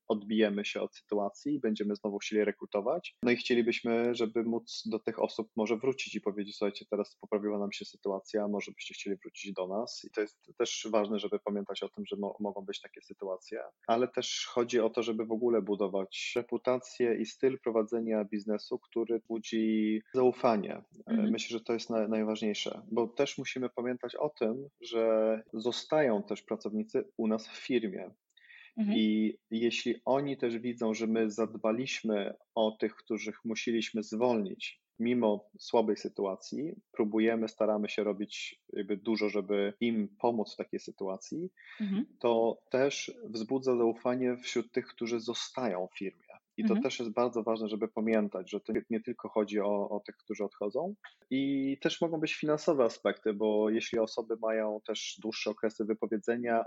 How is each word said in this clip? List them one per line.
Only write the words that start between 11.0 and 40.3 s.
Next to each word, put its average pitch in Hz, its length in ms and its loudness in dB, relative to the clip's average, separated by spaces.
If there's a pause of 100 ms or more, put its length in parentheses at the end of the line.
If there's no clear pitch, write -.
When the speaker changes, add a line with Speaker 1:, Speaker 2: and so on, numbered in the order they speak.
Speaker 1:
żeby 98 200 -2
pamiętać 101 440 -4
o 95 60 -4
tym, 104 180 -12
że 101 100 -6
mo-, 98 240 -4
mogą 101 240 -6
być 98 160 -8
takie - 220 -20
sytuacje, 101 580 -8 (260)
ale 120 220 2
też - 380 -6
chodzi 120 340 2
o 110 100 4
to, 113 120 0
żeby 110 240 -2
w 113 60 -6
ogóle 117 300 2
budować 95 720 -2
reputację 120 800 0
i 110 120 0
styl 127 340 0
prowadzenia 110 640 0
biznesu, 104 540 -4
który 113 500 -2
budzi 110 720 0 (120)
zaufanie. 120 600 4
E, 82 80 -12 (240)
Speaker 2:
Mhm. 110 240 2
Speaker 1:
myślę, 113 280 -2
że 110 60 -8
to - 80 0
jest 113 180 -2
na-, 110 180 2
najważniejsze, 107 840 0
bo 113 180 2
też - 300 0
musimy 127 300 -4
pamiętać 123 480 -4
o 151 120 0
tym, 131 400 -2 (120)
że 110 600 2 (100)
zostają 117 720 2
też 104 200 -6
pracownicy 107 640 -2 (120)
u 113 120 0
nas 110 200 0
w - 80 -16
firmie. 101 540 -2 (680)
Speaker 2:
Mhm. 208 220 2
Speaker 1:
I 107 400 4 (120)
jeśli 117 440 0 (100)
oni 139 320 2
też 117 220 -2
widzą, 117 360 0
że 113 120 0
my 113 240 4
zadbaliśmy 110 1040 0 (200)
o 110 260 4
tych, 107 140 0
których 107 500 -6
musieliśmy 113 580 -2
zwolnić, 110 800 -2 (200)
mimo 113 580 2
słabej 110 380 2
sytuacji, 104 800 -6 (180)
próbujemy, 110 560 2
staramy 107 400 0
się 107 160 -2
robić - 580 -4 (100)
jakby 104 240 -2
dużo, 107 320 0
żeby 101 520 0
im 113 280 2 (120)
pomóc 120 340 0